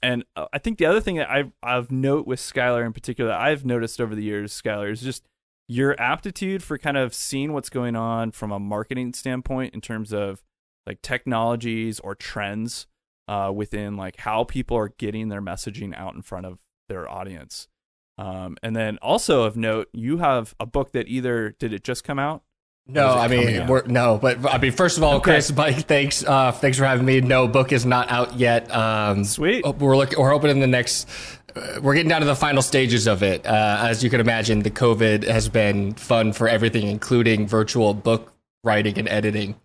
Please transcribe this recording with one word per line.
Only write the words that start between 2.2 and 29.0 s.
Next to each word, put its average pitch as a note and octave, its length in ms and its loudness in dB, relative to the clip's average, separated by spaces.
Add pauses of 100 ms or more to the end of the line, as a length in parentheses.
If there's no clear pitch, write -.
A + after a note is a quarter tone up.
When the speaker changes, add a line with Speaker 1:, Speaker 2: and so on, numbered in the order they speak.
Speaker 1:
with B2+ 140 -4
Skylar B2 480 0
in A2+ 60 -6
particular A#2+ 380 -4
that F#2 100 -2
I've C#3 240 0
noticed A#2+ 360 -2
over A2 140 -4
the G#2+ 80 -6
years, G#2 300 -6
Skylar, G#2 400 -4
is A#2 80 -8
just B2+ 260 -10 (400)
your C3 340 0
aptitude F#3 600 -4
for D3 160 -8
kind C#3+ 180 -4
of C3 160 -2
seeing C#3 400 -6
what's C#3 160 -6
going A#2+ 280 -6
on A2+ 340 -4
from G#2 220 -10
a G2+ 80 -6
marketing A2 520 -6
standpoint C3 640 -6
in A2 60 -10
terms A2 320 -10
of, G2+ 320 -6 (420)
like, G2 160 -14
technologies A2+ 960 -4
or G2 160 -12
trends, G#2+ 720 -8 (400)
uh, G2+ 260 -4
within, G#2 440 -6
like, F#2+ 220 -12
how A2 260 -2
people B2 320 -4
are G#2+ 220 -2
getting A2 320 -6
their G2+ 120 -6
messaging G2 540 -10
out F#2 180 -14
in - 80 -16
front F#2 240 -12
of F#2 140 -16 (280)
their F2 220 -10
audience. F#2 560 -14 (520)
Um, F#2 440 -10
and A2+ 140 -4
then A2 260 -4
also D3 400 2
of G#2+ 140 0
note, A2 360 -2
you B2 260 -4
have C3 420 0
a A2 60 -6
book C3+ 260 -4
that B2 160 -4
either, A#2+ 500 -2
did A2+ 140 -4
it G2+ 100 -8
just - 220 -8
come C#3 160 -6
out? D3 240 -6 (460)
Speaker 2:
No, C#3+ 140 2
Speaker 1:
Or C3+ 60 6
is B2+ 60 6
it - 20 2
Speaker 2:
I A#2+ 100 2
mean, B2 120 4
Speaker 1:
coming A#2 200 2
out? A#2+ 80 -4
Speaker 2:
we're, B2+ 180 2
no, A#2+ 300 4
but, B2 340 2
I C3+ 60 2
mean, B2+ 160 2
first F3 240 2
of D#3+ 60 2
all, D3 140 6
Speaker 1:
Okay. E3+ 160 4
Speaker 2:
Chris, D3+ 220 2
Mike, D3 320 2
thanks, C#3+ 380 2
uh, C3+ 280 4
thanks B2+ 260 0
for C3+ 80 4
having C3 180 4
me. C3 160 6
No, B2+ 260 4
book B2+ 240 4
is B2 140 2
not B2 260 2
out B2 280 0
yet. A#2 360 2
Um, G#2+ 500 2